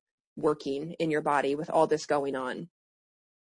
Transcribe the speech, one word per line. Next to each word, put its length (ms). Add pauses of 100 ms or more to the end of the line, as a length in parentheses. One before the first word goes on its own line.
(360)
working 640
in 100
your 120
body 340
with 140
all 180
this 180
going 300
on? 340 (880)